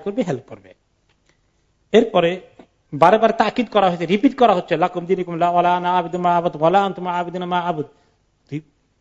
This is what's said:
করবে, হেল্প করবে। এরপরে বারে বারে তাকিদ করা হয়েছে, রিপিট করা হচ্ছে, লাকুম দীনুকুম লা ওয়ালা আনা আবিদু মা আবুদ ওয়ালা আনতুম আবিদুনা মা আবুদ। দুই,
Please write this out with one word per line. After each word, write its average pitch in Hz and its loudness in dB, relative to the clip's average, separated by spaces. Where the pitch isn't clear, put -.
করবে, 208 -6
হেল্প 147 -6
করবে। 95 -20
এরপরে 185 2
বারে 170 4
বারে 220 2
তাকিদ 220 -2
করা 196 2
হয়েছে, 175 -4
রিপিট 214 0
করা 226 4
হচ্ছে, 175 -2
লাকুম 170 -2
দীনুকুম 175 -2
লা 170 0
ওয়ালা 175 2
আনা 180 0
আবিদু 170 -4
মা 175 0
আবুদ 170 -2
ওয়ালা 170 2
আনতুম 180 -6
আবিদুনা 175 -6
মা 180 -2
আবুদ। 165 -6
দুই, 147 -10